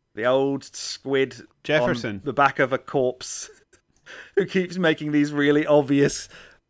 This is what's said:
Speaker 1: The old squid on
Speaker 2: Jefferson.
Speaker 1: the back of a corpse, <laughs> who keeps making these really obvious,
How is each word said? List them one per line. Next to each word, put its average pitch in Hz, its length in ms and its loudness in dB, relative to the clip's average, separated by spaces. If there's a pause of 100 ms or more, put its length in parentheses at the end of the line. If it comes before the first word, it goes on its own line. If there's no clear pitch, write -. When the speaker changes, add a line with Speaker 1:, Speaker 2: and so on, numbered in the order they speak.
(140)
Speaker 1:
The 110 120 -4
old 135 380 2
squid - 760 -4
on - 60 -20 (180)
Speaker 2:
Jefferson. 123 600 -2
Speaker 1:
the 135 100 -6
back 139 240 2
of 135 160 0
a 127 40 0
corpse, - 680 -6 (440)
<laughs> - 440 -20
who 196 80 2
keeps 180 320 -4
making 156 360 0
these 147 200 2
really 147 340 4
obvious, 143 640 2 (420)